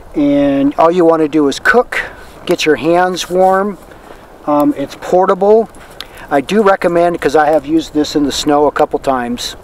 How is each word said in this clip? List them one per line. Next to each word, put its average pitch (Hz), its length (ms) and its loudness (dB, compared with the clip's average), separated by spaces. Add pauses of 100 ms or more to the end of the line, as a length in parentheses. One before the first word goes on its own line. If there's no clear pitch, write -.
(140)
and 285 600 0
all 165 140 2
you 175 140 2
want 160 180 2
to 151 60 0
do 147 200 2
is 131 100 -4
cook, - 420 0 (460)
get 175 180 -2
your 151 120 2
hands 175 520 -2
warm. 190 480 0 (720)
Um, 294 300 0
it's - 240 -10
portable. 196 680 2 (640)
I 143 100 2
do 190 220 0
recommend, 175 580 0
'cause 143 140 0
I 151 120 2
have 147 200 0
used - 280 -2
this 151 200 -2
in 151 80 0
the 139 80 0
snow 147 380 0
a - 40 0
couple 151 280 -2
times 123 640 -6